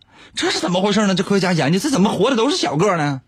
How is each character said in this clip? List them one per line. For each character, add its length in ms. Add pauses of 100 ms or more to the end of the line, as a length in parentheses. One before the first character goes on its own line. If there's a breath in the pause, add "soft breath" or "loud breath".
(360 loud breath)
这 140
是 100
怎 120
么 100
回 100
事 140
呢？ 80
这 100
科 120
学 40
家 140
研 180
究， 60
这 140
怎 100
么 80
活 220
的 40
都 140
是 80
小 180
个 140
儿 80
呢？ 300